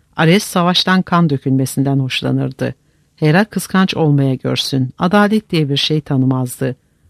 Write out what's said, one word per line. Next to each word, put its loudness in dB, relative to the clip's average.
Ares 4
savaştan 0
kan 2
dökülmesinden -2
hoşlanırdı. -4
Hera 2
kıskanç -2
olmaya 2
görsün, -4
adalet 2
diye 0
bir -2
şey -2
tanımazdı. -2